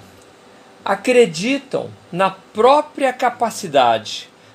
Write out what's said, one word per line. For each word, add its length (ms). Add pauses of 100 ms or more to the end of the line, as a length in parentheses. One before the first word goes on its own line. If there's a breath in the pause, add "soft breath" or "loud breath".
(840)
acreditam 1040 (200)
na 200
própria 800
capacidade, 1160 (260 soft breath)